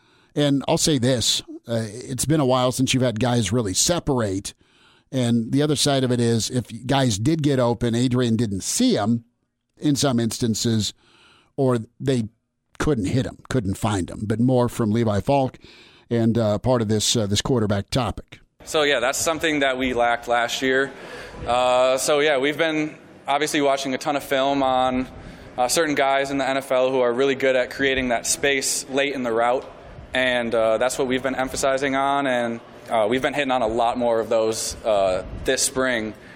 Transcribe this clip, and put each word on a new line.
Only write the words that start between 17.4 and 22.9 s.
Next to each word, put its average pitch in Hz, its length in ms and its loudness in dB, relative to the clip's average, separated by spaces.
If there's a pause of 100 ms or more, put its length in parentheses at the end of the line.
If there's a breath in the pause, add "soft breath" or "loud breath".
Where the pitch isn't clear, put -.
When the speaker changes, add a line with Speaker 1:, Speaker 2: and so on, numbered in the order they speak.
Speaker 1:
quarterback 104 480 0
topic. - 500 -6 (240)
Speaker 2:
So, 156 200 0
yeah, 143 160 2
that's 131 180 0
something 156 420 0
that 135 180 2
we 127 160 -2
lacked 117 340 0
last 120 340 0
year. 135 300 2 (560 loud breath)
Uh, 127 500 4
so, 147 220 2
yeah, 147 180 2
we've 143 200 0
been 156 380 -2 (320)